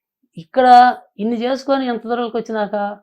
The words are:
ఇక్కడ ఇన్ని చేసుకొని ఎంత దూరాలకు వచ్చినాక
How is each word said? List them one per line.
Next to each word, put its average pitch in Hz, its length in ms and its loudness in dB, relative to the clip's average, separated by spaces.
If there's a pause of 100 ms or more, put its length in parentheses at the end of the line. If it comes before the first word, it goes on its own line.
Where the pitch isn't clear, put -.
(380)
ఇక్కడ 247 580 4 (240)
ఇన్ని 226 240 -4
చేసుకొని 262 440 -2
ఎంత 226 200 -6
దూరాలకు 233 300 -4
వచ్చినాక 214 380 -6 (280)